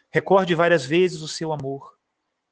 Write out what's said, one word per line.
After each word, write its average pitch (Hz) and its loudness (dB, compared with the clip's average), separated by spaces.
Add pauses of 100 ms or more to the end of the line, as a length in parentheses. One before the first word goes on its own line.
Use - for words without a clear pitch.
(100)
Recorde 180 2
várias 170 2
vezes 165 0
o 156 -12
seu 160 -8
amor, 139 -10 (540)